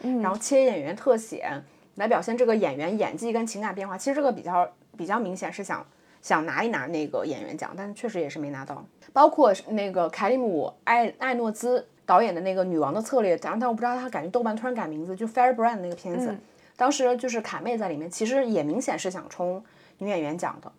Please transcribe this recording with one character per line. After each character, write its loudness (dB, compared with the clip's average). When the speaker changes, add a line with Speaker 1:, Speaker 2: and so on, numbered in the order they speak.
Speaker 1:
嗯。 0
Speaker 2:
然 0
后 -2
切 4
演 2
员 -6
特 4
写 -8
来 -2
表 4
现 -4
这 6
个 6
演 2
员 -2
演 -2
技 -2
跟 0
情 -8
感 -4
变 -6
化。 -8
其 -2
实 0
这 0
个 4
比 -8
较， 2
比 -8
较 0
明 -4
显 -8
是 -12
想， -6
想 2
拿 -2
一 0
拿 -2
那 -2
个 -2
演 -6
员 -10
奖， -10
但 -10
确 -6
实 -4
也 -2
是 -10
没 -6
拿 -10
到。 -12
包 8
括 6
那 -2
个 0
凯 0
利 4
姆· 0
艾-， 4
艾 -2
诺 0
兹 0
导 8
演 0
的 -4
那 0
个 2
《女 0
王 2
的 -2
策 2
略》， 4
但， -2
但 0
我 2
不 -2
知 0
道 0
他 -6
改， -6
豆 0
瓣 0
突 -6
然 -2
改 -4
名 -6
字， -6
就 -4
Firebrand 4
那 -6
个 -6
片 -6
子， -2
Speaker 1:
嗯。 -8
Speaker 2:
当 4
时 2
就 -4
是 -2
卡 -8
妹 -2
在 -4
里 -4
面， -8
其 -2
实 2
也 2
明 0
显 -2
是 -4
想 -8
冲 -4
女 -6
演 0
员 -2
奖 -6
的 -18